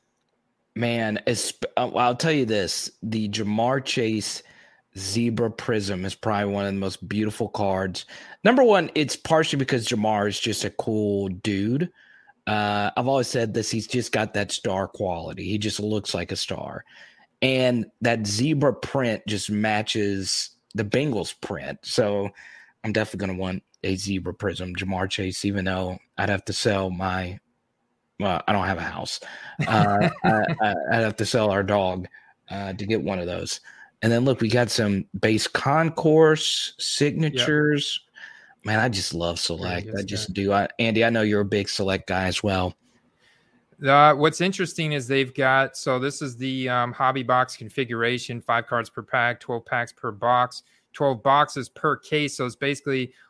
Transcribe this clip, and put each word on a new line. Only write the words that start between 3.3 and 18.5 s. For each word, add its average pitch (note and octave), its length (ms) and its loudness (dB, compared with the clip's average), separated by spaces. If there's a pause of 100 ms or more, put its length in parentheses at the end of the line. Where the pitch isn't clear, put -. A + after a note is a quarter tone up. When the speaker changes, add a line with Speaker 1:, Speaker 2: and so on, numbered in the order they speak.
Speaker 1:
Chase A2 600 -2 (520)
Zebra A2+ 540 0
Prism G2+ 540 -2
is F#2+ 100 -6
probably G#2 380 0
one G2+ 140 -2
of G2 60 -2
the G2 80 -2
most F#2+ 280 -6
beautiful G#2 400 -2
cards. F#2+ 580 -2 (360)
Number B3+ 220 6
one, F#3+ 300 6
it's D3+ 200 0
partially D#3+ 440 2
because B2+ 280 0
Ja'Marr G#2+ 420 2
is G2+ 120 -4
just G#2+ 240 -2
a G2 60 -4
cool G2+ 580 0
dude. G#2 640 -2 (560)
Uh, G#2 500 0
I've B2 100 -2
always C3 220 2
said A#2 260 -2
this, A2+ 160 -2
he's A2 160 -4
just A#2+ 260 -4
got A2 220 0
that G2+ 160 -2
star F#2+ 380 -2
quality. F2 560 -6
He G#2 140 -2
just G#2 200 -4
looks G#2 360 -4
like F2+ 180 -4
a F#2 40 -6
star. D2 480 -8 (580)
And B2+ 440 2 (140)
that A2+ 260 2
zebra C3+ 480 2